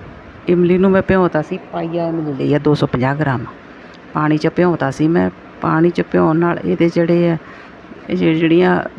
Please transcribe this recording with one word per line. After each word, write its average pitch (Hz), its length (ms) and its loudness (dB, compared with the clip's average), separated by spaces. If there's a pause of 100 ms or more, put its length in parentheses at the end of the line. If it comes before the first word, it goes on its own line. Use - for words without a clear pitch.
(480)
ਇਮਲੀ 175 300 4
ਨੂੰ 196 120 4
ਮੈਂ 190 120 4
ਭਿਉਂਤਾ 175 400 0
ਸੀ, 185 160 -8 (140)
ਪਾਈਆ 170 360 -4
ਇਮਲੀ 156 240 -4
ਲਈ 139 220 0
ਆ 147 40 2
ਦੋ 147 160 2
ਸੌ 143 120 -2
ਪੰਜਾਹ 131 300 -2
ਗ੍ਰਾਮ। 135 280 -2 (680)
ਪਾਣੀ 151 260 0
'ਚ 160 100 0
ਭਿਉਂਤਾ 165 420 0
ਸੀ 151 180 0
ਮੈਂ। 180 220 2 (300)
ਪਾਣੀ 165 300 2
'ਚ 175 120 -4
ਭਿਉਣ 170 360 0
ਨਾਲ 170 260 0
ਇਹਦੇ 170 240 0
ਜਿਹੜੇ 170 420 2
ਆ, 165 60 0 (760)
ਇਹ 180 60 -2
ਜਿ-, 170 180 2
ਜਿਹੜੀਆਂ 170 480 2 (160)